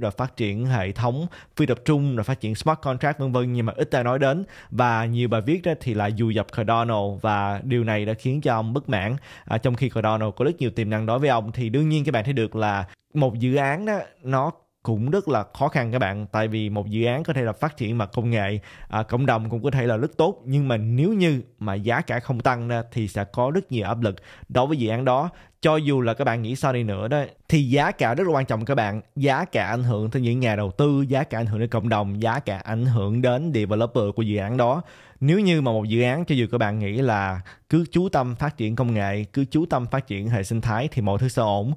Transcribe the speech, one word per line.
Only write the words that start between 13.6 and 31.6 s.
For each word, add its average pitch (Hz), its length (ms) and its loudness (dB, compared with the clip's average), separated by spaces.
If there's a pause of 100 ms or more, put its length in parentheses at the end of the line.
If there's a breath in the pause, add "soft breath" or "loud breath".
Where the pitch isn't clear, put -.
đó 214 120 0 (240)
nó 135 280 0 (320)
cũng 113 280 0
rất 190 180 0
là 113 160 2 (140)
khó 139 100 2
khăn 120 240 -2
các 123 60 0
bạn, 104 280 -2
tại 110 220 -2
vì 107 220 -2
một 101 160 -4
dự 107 180 0
án 127 180 0
có 165 100 -4
thể 135 100 0
là 110 100 0
phát 151 240 -4
triển 117 220 -2
mặt 101 140 -2
công 117 180 -2
nghệ, 104 280 0 (300 loud breath)
à, 107 140 -2
cộng 123 240 0
đồng 113 240 -2
cũng 113 120 -4
có 139 80 0
thể 127 160 0
là 117 100 2
rất 127 200 -4
tốt, - 280 2
nhưng 139 240 2
mà 120 80 2
nếu 120 360 0
như 165 300 2 (160)
mà 104 160 -4
giá 113 260 0
cả 120 200 -4
không 120 200 -4
tăng 120 280 0
đó, 117 140 0 (100)
thì 110 160 -2
sẽ 101 160 -4
có 127 300 -2
rất 190 180 -2
nhiều 110 140 -2
áp 113 140 -2
lực 104 160 0 (320 loud breath)
đối 127 180 2
với 151 100 0
dự 117 120 0
án 117 160 -2
đó. 135 260 2 (300 loud breath)
Cho 156 160 4
dù 143 240 2
là 113 140 0
các 139 100 -2
bạn 117 180 0
nghĩ 117 140 -4
sao 135 160 0
đi 123 100 0
nữa 101 260 -2
đó, 143 160 0 (240)
thì 143 220 4
giá 143 200 4
cả 123 240 0
rất 185 120 0
là 170 60 2
quan 135 120 2
trọng 113 200 -2
các 135 100 0
bạn. 110 260 0 (160)
Giá 139 280 2
cả 107 220 -2
ảnh 117 160 -2
hưởng 113 280 0
tới 131 120 -2
những 120 180 2
nhà 113 160 2
đầu 101 140 -2
tư, 143 320 2
giá 131 220 0
cả 110 140 -6
ảnh 117 80 -2
hưởng 107 140 -2